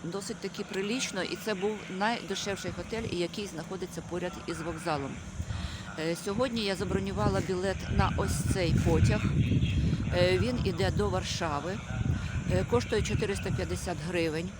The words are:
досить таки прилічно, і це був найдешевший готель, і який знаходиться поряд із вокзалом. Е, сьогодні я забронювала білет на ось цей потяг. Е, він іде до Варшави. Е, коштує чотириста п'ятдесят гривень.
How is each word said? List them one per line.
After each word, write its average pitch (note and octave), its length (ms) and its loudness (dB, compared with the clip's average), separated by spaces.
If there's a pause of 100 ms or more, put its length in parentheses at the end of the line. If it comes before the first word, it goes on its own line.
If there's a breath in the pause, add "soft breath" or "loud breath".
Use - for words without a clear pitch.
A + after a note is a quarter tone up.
досить F#3+ 340 -6
таки G3 260 -6
прилічно, G3+ 600 -2
і - 220 -4
це A3 80 0
був G#3 240 -2 (200)
найдешевший F#3+ 800 -2
готель, A3 340 -4
і - 40 -2
який F3 320 -2
знаходиться F3 640 -8
поряд F3 240 -4 (140)
із E3 140 -6
вокзалом. D#3 500 -2 (880 loud breath)
Е, E3 160 0 (100)
сьогодні A#3 360 0
я G3 140 2
забронювала G3 720 2
білет F#3 300 0 (200)
на F#3+ 200 4
ось - 360 2
цей F3 200 4 (120)
потяг. E3 360 6 (960 loud breath)
Е, F3+ 220 6
він A#3+ 260 2
іде F#3+ 280 2
до G#3 180 2
Варшави. F3+ 680 -2 (760 loud breath)
Е, F#3 180 4
коштує A#3 320 2
чотириста G3 500 0
п'ятдесят F3 460 -2 (100)
гривень. E3+ 420 0 (100)